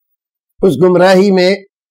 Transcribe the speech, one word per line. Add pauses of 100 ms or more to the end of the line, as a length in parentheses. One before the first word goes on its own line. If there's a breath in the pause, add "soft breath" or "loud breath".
(600)
उस
गुमराही
में (260)